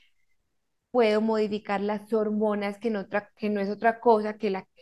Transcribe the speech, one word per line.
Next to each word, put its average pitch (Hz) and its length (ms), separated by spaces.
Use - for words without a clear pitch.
puedo 214 320
modificar 214 600
las 208 320
hormonas, 208 640
que 233 80
en 220 80
otra, 202 400
que 208 140
no 208 100
es 202 100
otra 226 300
cosa 214 380
que 214 120
la, 190 180